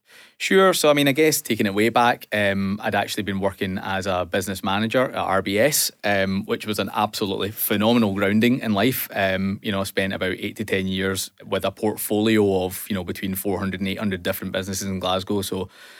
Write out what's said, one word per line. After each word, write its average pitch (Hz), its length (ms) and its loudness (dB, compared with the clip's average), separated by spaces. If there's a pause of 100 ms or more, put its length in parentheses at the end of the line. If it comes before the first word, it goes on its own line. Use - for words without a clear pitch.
(380)
Sure. 190 340 6
So, 165 160 4
I 147 40 8
mean, 143 160 4
I 135 40 2
guess 151 300 4
taking 110 240 0
it 98 80 -2
way 104 140 4
back, 120 440 2
um, 98 480 0
I'd 107 140 -4
actually 101 300 -2
been 98 160 -4
working 98 380 -4
as 95 280 -4
a 90 180 0
business 95 380 -4
manager 110 440 0
at - 100 -8
R 95 260 0
B 98 160 0
S, 143 320 2 (140)
um, 98 400 0
which 117 200 -4
was 107 140 -4
an 98 160 -2
absolutely 104 560 -2
phenomenal 110 640 2
grounding 107 460 2
in 110 120 -2
life. 110 400 0
Um, 95 480 0
you 110 120 -6
know, 98 80 -2
I - 40 -2
spent 98 280 -4
about 92 260 -4
eight 107 200 -6
to 110 60 -4
ten 98 220 0
years 95 460 -2 (120)
with 98 200 -4
a 98 80 0
portfolio 107 920 2
of, 92 220 -8
you 104 60 -2
know, 92 80 -2
between 92 320 -6
four 92 240 -2
hundred 92 220 -4
and 98 80 -2
eight 101 100 -4
hundred 95 240 -4
different 95 300 -4
businesses 95 340 -4
in 95 140 -4
Glasgow. 95 420 0
So 95 280 -4 (300)